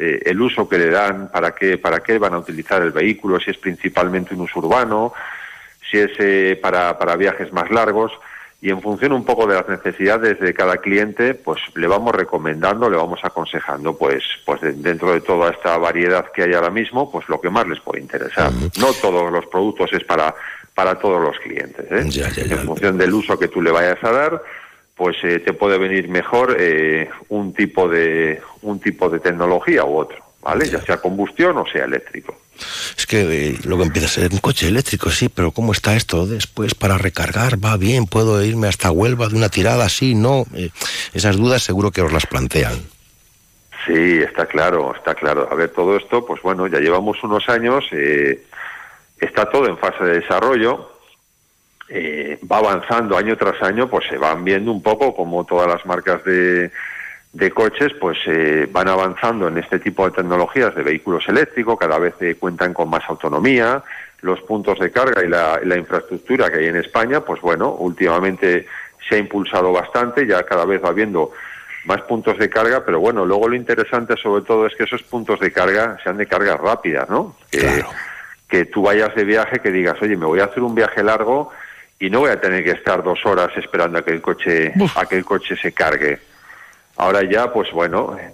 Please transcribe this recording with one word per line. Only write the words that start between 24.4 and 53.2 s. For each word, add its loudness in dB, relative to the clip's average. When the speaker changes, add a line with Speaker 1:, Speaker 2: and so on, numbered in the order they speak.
Speaker 1:
pues, -2
eh, 2
te -2
puede 2
venir 0
mejor, 2
eh, 2
un -4
tipo 2
de, 0
un -6
tipo -2
de -2
tecnología 2
u 0
otro, -4
¿vale? -2
Speaker 2:
Ya. -4
Speaker 1:
Ya -10
sea 0
combustión 0
o -2
sea -2
eléctrico. -8
Speaker 2:
Es -6
que, 2
eh, 0
luego 0
empieza 0
a -2
ser 0
un 0
coche 0
eléctrico, 0
sí, 0
pero 0
¿cómo 0
está 0
esto 0
después -4
para 0
recargar? -2
¿Va 0
bien? 2
¿Puedo 2
irme 2
hasta 0
Huelva 2
de -2
una 4
tirada? 2
Sí, 2
no. 4
Eh, -6
esas 4
dudas 4
seguro 0
que 0
os 2
las 0
plantean. 0
Speaker 1:
Sí, 4
está 0
claro, 0
está -4
claro. 0
A -2
ver, 0
todo 2
esto, -2
pues -8
bueno, -2
ya 0
llevamos 0
unos -2
años, 0
eh, 0
está 0
todo 4
en -2
fase -2
de 2
desarrollo, 0
eh, -8
va 4
avanzando 0
año 2